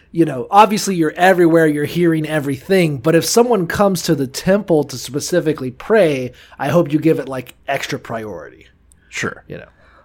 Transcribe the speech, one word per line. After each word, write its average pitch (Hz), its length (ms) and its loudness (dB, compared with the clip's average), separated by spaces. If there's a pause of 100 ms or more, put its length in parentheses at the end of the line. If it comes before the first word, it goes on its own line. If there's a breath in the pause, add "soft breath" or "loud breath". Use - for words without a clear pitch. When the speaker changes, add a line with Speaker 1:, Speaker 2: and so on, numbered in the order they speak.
(120)
Speaker 1:
you 165 120 2
know, 135 260 -4
obviously 202 460 2
you're 156 180 0
everywhere, 170 520 4
you're 147 180 0
hearing 160 420 0
everything, 151 720 0
but 156 160 0
if 160 120 4
someone 233 400 2
comes 196 360 0
to 170 120 0
the 135 120 -2
temple 185 580 0
to 127 120 -10
specifically 143 760 -4
pray, 147 600 0 (260 loud breath)
I 131 120 -6
hope 160 200 2
you 151 80 0
give 160 200 2
it, 135 100 -8
like, 131 260 -10 (140)
extra 139 300 -6
priority." 101 720 -12 (420)
Speaker 2:
Sure. - 360 -8
Speaker 1:
You 87 120 -14
know. - 100 -18 (360 soft breath)